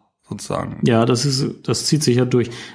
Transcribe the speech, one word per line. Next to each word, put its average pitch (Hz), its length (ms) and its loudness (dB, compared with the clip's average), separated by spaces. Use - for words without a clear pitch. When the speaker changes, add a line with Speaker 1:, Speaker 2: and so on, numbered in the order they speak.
Speaker 1:
sozusagen. - 560 -8
Speaker 2:
Ja, 117 220 4
das 123 200 0
ist, 139 420 -4
das 123 200 -2
zieht 151 160 2
sich 123 140 4
ja 127 80 2
durch. 120 260 0